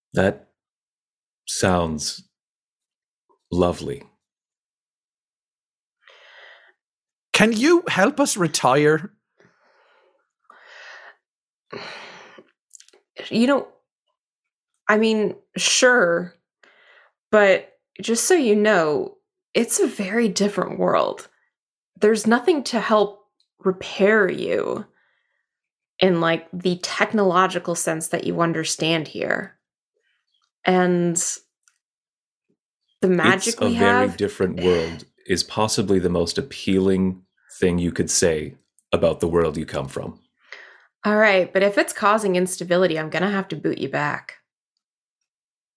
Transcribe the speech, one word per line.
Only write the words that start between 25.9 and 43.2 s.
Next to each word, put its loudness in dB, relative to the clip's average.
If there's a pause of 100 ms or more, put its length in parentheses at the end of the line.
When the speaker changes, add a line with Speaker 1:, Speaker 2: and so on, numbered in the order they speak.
Speaker 3:
in, 2
like, -2
the -2
technological 0
sense -4
that -6
you -4
understand -2
here. -6 (1080)
And 2 (1800)
the 2
magic 0
Speaker 1:
It's -6
a 0
Speaker 3:
we -2
Speaker 1:
very 2
Speaker 3:
have -10
Speaker 1:
different -2
world 0 (200)
is -2
possibly 0
the 0
most -2
appealing 0 (360)
thing 2
you -2
could -4
say 0 (380)
about 0
the 0
world 0
you -6
come -8
from. -12 (840)
Speaker 3:
All 0
right, 4
but 2
if 2
it's 0
causing 2
instability, 0
I'm -8
gonna -2